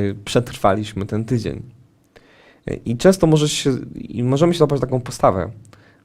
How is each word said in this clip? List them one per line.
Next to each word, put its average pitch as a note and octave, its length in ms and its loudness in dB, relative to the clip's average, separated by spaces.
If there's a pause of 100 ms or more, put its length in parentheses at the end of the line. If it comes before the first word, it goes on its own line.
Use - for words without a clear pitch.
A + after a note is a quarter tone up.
(240)
przetrwaliśmy G#2 840 0
ten G#2+ 180 -4
tydzień. A2 380 -4 (1040)
Yy, - 80 -6 (100)
i A#2 120 -4
często F#3 300 4
może D3+ 220 4
się, C3+ 280 -2 (180)
i - 280 -8
możemy C#3 300 2
się F3 60 -2
złapać C#3+ 220 2
taką B2+ 200 -2
postawę, G#2 500 0 (540)